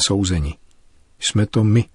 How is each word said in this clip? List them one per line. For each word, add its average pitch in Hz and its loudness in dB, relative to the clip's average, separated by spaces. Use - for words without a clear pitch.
souzeni. 90 -2
Jsme - -2
to 110 0
my, 107 2